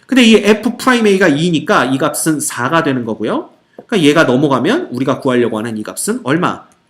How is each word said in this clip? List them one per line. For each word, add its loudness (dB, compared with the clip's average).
근데 2
이 6
f 2
프라임 2
a가 4
이니까 0
이 0
값은 -2
사가 -2
되는 -2
거고요. -6
그러니까 -4
얘가 6
넘어가면 0
우리가 -4
구하려고 0
하는 -6
이 -8
값은 -8
얼마? -2